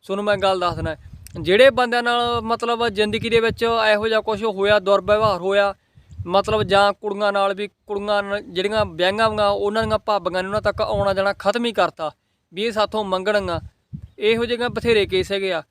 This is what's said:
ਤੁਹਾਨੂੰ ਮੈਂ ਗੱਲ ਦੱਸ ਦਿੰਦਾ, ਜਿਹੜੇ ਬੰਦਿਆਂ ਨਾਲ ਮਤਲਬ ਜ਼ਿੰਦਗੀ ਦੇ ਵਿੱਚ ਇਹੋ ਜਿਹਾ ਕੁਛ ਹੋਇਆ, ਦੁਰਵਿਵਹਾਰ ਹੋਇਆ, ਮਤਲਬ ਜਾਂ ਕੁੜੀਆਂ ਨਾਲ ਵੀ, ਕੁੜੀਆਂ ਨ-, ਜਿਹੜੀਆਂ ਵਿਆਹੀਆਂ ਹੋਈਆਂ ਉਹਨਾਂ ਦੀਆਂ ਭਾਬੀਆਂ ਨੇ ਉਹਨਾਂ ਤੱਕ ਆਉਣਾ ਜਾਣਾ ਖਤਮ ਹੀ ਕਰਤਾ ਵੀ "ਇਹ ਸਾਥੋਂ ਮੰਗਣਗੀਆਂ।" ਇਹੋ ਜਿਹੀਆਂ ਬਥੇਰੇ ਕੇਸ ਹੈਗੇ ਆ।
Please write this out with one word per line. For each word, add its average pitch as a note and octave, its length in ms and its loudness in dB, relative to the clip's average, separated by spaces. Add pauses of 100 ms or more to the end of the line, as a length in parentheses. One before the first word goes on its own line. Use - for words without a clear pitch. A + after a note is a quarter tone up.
ਤੁਹਾਨੂੰ G3 200 -4
ਮੈਂ G#3 120 2
ਗੱਲ F#3+ 220 2
ਦੱਸ F3 160 -2
ਦਿੰਦਾ, D#3+ 200 -6 (440)
ਜਿਹੜੇ G3 300 6
ਬੰਦਿਆਂ A#3+ 340 0
ਨਾਲ A#3+ 380 0
ਮਤਲਬ A#3 480 -2
ਜ਼ਿੰਦਗੀ G#3+ 400 -2
ਦੇ A3+ 100 4
ਵਿੱਚ A3+ 240 0
ਇਹੋ A3 440 2
ਜਿਹਾ A3 140 2
ਕੁਛ G#3+ 220 -4
ਹੋਇਆ, G#3 360 2
ਦੁਰਵਿਵਹਾਰ G3 600 2
ਹੋਇਆ, G3 340 0 (540)
ਮਤਲਬ G3+ 360 2
ਜਾਂ G3+ 300 4
ਕੁੜੀਆਂ G3+ 380 -2
ਨਾਲ G3 220 0
ਵੀ, G3+ 140 -6
ਕੁੜੀਆਂ G3+ 560 -4
ਨ-, G3+ 200 -4
ਜਿਹੜੀਆਂ G#3 420 -2
ਵਿਆਹੀਆਂ F#3+ 420 0
ਹੋਈਆਂ G#3+ 220 0
ਉਹਨਾਂ G3+ 340 0
ਦੀਆਂ A3 160 0
ਭਾਬੀਆਂ F#3 440 -2
ਨੇ F#3+ 40 -6
ਉਹਨਾਂ G#3 140 -2
ਤੱਕ G3+ 200 -2
ਆਉਣਾ G3 320 -2
ਜਾਣਾ G3 200 0
ਖਤਮ A3+ 320 -2
ਹੀ A#3 60 0
ਕਰਤਾ E3 400 -2 (420)
ਵੀ F#3 100 -6
"ਇਹ A#3 80 -2
ਸਾਥੋਂ G#3+ 320 -2
ਮੰਗਣਗੀਆਂ।" F#3 560 -2 (600)
ਇਹੋ A3+ 260 2
ਜਿਹੀਆਂ A#3+ 240 -2
ਬਥੇਰੇ A3 360 2
ਕੇਸ F#3 260 -2
ਹੈਗੇ G3 220 -2
ਆ। D#3+ 180 -4